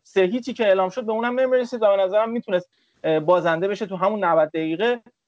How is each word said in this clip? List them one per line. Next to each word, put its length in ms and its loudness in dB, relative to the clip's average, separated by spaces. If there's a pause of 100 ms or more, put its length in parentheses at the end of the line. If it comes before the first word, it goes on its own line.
سه 180 0
هیچی 320 0
که 140 -2
اعلام 220 4
شد 160 -8
به 60 -4
اونم 280 -2
نمی‌رسید 440 0
و 140 4
به 60 2
نظرم 260 0
می‌تونست، 400 -4 (340)
اه، 160 2
بازنده 480 0
بشه 180 -4
تو 100 -10
همون 280 -2
نود 260 2
دقیقه. 520 -2 (260)